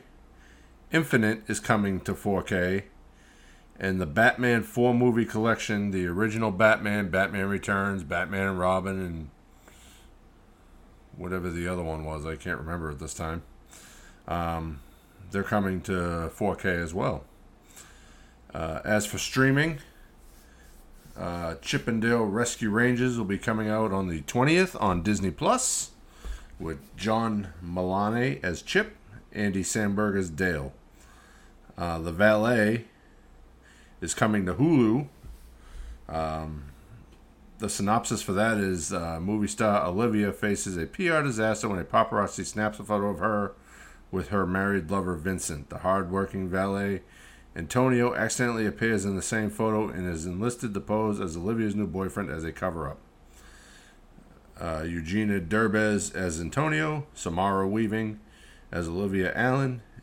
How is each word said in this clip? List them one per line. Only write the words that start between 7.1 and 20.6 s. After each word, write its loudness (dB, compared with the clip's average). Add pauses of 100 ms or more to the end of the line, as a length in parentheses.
Returns, -2
Batman -2
and 0
Robin, 0
and -6 (1900)
whatever -4
the -2
other -2
one -4
was, -6
I -4
can't -6
remember -6
at -8
this -10
time. -6 (840)
Um, -4 (500)
they're -2
coming 0
to -2
four -2
K 0
as -4
well. -2 (1300)
Uh, -4
as 2
for -6
streaming, 2 (1400)